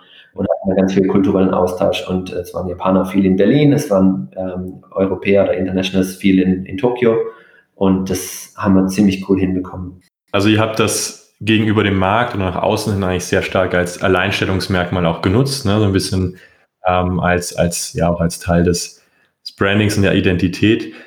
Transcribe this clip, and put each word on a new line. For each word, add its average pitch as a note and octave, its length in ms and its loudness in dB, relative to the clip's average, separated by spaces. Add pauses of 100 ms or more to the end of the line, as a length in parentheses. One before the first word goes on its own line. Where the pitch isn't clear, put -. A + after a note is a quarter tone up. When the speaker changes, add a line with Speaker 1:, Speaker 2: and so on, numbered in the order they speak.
(340)
Speaker 1:
und, F2 60 -12
und G2 80 -2
hatten F#2+ 300 -2
ganz F#2+ 160 2
viel F#2+ 140 2
kulturellen F#2+ 460 2
Austausch. F2+ 540 -2
Und, F#2 240 -4
äh, F2 60 -8
es - 160 -10
waren F2+ 160 -6
Japaner F#2 360 0
viel G2 200 0
in F#2 100 4
Berlin, C#3 380 4
es - 160 -2
waren, F#2+ 480 2
ähm, F#2 540 -10
Europäer F#2+ 520 2
oder F2+ 120 0
Internationals F#2 600 -2
viel F#2+ 240 4
in, F#2 260 0
in F#2 120 -10
Tokio A#2 400 2 (560)
und F#2+ 360 2
das - 460 -8
haben G2 200 2
wir F#2+ 120 4
ziemlich F#2+ 400 0
cool G2 120 2
hinbekommen. F#2 600 -6 (320)
Speaker 2:
Also G2+ 180 2
ihr G#2+ 100 4
habt A2 200 0
das - 640 -4
gegenüber G#2+ 420 2
dem F#2+ 140 2
Markt G#2 380 0
und G2+ 60 -4
nach F2+ 200 -2
außen G#2+ 320 0
hin G2 100 -2
eigentlich F#2 220 -2
sehr F#2+ 160 0
stark F#2 320 -2
als F2+ 280 -2
Alleinstellungsmerkmal F#2 1040 0
auch E2+ 160 -2
genutzt, A2+ 440 0
ne? G2+ 140 0
So G#2+ 60 2
ein F#2+ 80 2
bisschen, F#2 440 -2 (500)
ähm, F2+ 320 0
als, F2+ 360 -2
als, - 380 -4
ja, E2+ 160 0
auch E2+ 120 -2
als E2+ 180 -2
Teil F2 240 0
des, - 380 -4 (420)
des - 120 -18
Brandings G2+ 420 0
und G2+ 60 2
der F2 120 2
Identität. F#2+ 800 0 (140)